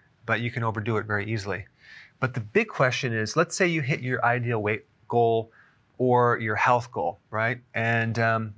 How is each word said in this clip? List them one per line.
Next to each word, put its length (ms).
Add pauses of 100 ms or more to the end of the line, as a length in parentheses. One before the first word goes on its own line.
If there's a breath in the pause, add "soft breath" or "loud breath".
(260 soft breath)
but 140
you 100
can 140
overdo 320
it 100
very 240
easily. 360 (540 loud breath)
But 140
the 60
big 260
question 460
is, 240
let's 180
say 140
you 120
hit 200
your 240
ideal 360
weight 260 (200)
goal 460 (460 soft breath)
or 400
your 180
health 340
goal, 300 (100)
right? 300 (140)
And, 440
um, 400